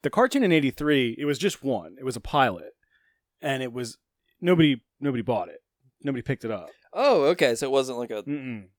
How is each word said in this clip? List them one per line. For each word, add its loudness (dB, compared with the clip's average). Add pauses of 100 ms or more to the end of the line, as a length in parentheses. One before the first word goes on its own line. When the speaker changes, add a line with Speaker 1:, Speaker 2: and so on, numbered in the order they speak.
Speaker 1:
the -2
cartoon 2
in 4
eighty-three, 2
it -6
was -2
just -2
one. -4
It -16
was -4
a -8
pilot. 0 (720)
And -2
it -8
was, -8 (420)
nobody, 4 (180)
nobody -2
bought -2
it. -20 (420)
Nobody -4
picked -6
it -4
up. -8 (240)
Speaker 2:
Oh, 4
okay. 4
So -4
it -2
wasn't, 0
like, -6
a -6
Speaker 1:
Mm-mm. -10 (100)